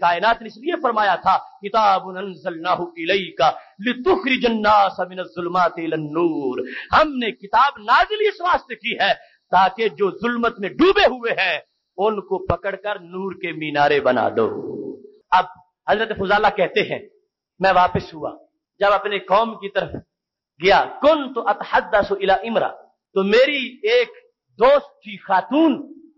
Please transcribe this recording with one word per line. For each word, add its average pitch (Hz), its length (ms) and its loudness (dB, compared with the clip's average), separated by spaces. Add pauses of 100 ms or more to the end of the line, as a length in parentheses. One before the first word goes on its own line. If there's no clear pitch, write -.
کائنات 185 420 2
نے 226 40 -14
اس - 100 -16
لیے 330 260 -4
فرمایا 214 320 0
تھا، 180 220 2
"کتاب 196 720 0
انزلناہ 180 720 -6
الیک 175 600 -4 (460)
لتخرج 254 600 0
الناس 208 540 2
من 180 180 -8
الظلمات 175 580 -2
الی 165 160 -6
النور"، 151 760 -4 (260)
ہم 294 260 2
نے 233 120 -4
کتاب 247 480 0
نازل 302 420 2
اس 403 200 0
واسطے 330 340 -2
کی 208 300 -4
ہے 196 100 2 (360)
تاکہ 185 380 2
جو 190 220 0
ظلمت 233 480 -2
میں 196 100 -6
ڈوبے 381 380 4
ہوئے 233 260 -4
ہیں 175 260 -2 (380)
ان 208 240 0
کو 185 260 -6
پکڑ 196 280 -4
کر 202 240 -8
نور 185 360 -10
کے 170 180 -8
مینارے 147 480 0
بنا 123 360 0
دو۔ 113 120 2 (840)
اب 185 140 4 (460)
حضرت 214 180 0
فضالہ 202 380 0 (100)
کہتے 190 260 0
ہیں، 139 260 -8 (500)
میں 190 140 2
واپس 180 420 2
ہوا، 139 320 -12 (320)
جب 202 140 2
اپنے 196 260 -2
قوم 208 360 0
کی 196 140 -12
طرف 190 200 -4 (760)
گیا، 175 220 4 (180)
"کنت 277 440 2
اتحدث 208 680 0
الی 190 360 0
امرأ"، 180 200 0 (440)
تو 190 100 0
میری 240 640 2
ایک 240 200 2 (500)
دوست 269 440 4
تھی 208 140 -16
خاتون 254 800 0 (240)